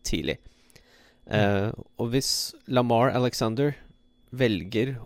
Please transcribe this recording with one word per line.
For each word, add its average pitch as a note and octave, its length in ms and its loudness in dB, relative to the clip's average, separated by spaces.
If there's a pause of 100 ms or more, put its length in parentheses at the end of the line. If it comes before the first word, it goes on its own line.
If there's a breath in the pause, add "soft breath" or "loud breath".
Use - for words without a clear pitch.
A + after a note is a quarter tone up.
tidlig. D2 340 -2 (920 soft breath)
Eh, G2+ 440 2 (280)
og A#2 120 -2
hvis - 420 -2 (140)
Lamar B2 460 4
Alexander B2 600 0 (580)
velger A#2 720 0